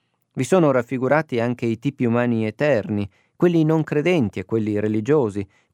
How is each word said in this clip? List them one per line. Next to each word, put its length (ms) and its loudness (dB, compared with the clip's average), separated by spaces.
Vi 100 -4
sono 280 2
raffigurati 680 -2
anche 280 -2
i 100 -2
tipi 280 -4
umani 420 0
eterni, 600 -2
quelli 280 2
non 200 2
credenti 560 -2
e 60 -8
quelli 340 -2
religiosi, 680 0